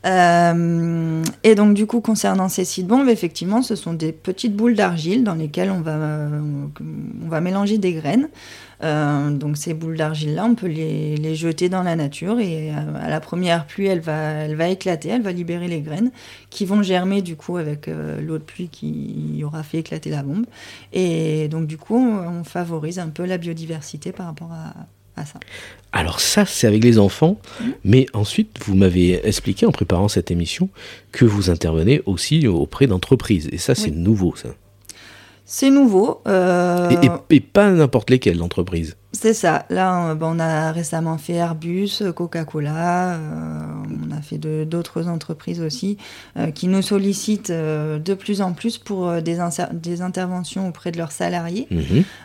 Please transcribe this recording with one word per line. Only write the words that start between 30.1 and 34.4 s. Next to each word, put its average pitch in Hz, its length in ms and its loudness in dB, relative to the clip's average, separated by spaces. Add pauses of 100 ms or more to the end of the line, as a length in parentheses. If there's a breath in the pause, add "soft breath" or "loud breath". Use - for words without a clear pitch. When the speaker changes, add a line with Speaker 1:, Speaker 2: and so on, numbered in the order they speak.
Speaker 2:
émission 87 380 0 (420 loud breath)
que - 140 4
vous 101 260 4
intervenez 85 560 2
aussi 143 400 0
auprès 104 400 2
d'entreprises. 92 640 2
Et 90 80 -8
ça, 127 160 0
c'est 214 160 -2
Speaker 1:
Oui. 76 60 -4
Speaker 2:
nouveau, 90 400 2
ça. - 140 -12 (1000 loud breath)